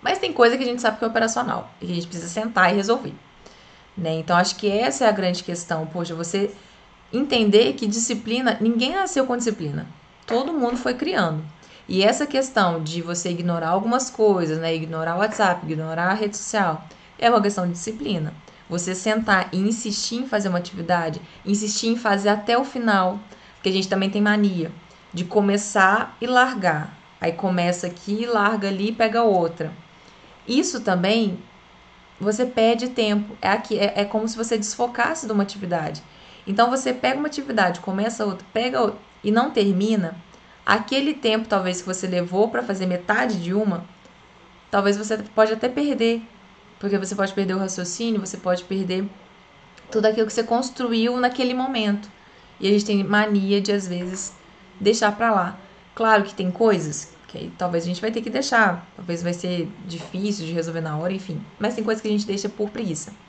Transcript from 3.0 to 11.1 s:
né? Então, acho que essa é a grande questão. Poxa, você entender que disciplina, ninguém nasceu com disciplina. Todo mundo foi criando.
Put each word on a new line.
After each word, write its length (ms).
né? 180
Então, 240
acho 180
que 140
essa 340
é 60
a 20
grande 320
questão. 420
Poxa, 300
você 400
entender 640
que 120
disciplina, 760
ninguém 320
nasceu 320
com 100
disciplina. 500
Todo 280
mundo 240
foi 160
criando. 500